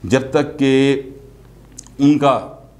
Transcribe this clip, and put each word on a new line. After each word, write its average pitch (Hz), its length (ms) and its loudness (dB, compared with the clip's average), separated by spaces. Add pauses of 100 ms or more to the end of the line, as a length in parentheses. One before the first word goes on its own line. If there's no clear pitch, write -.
जब 131 260 -2
तक 151 100 2
कि 135 560 0 (1000)
उनका 143 640 0 (160)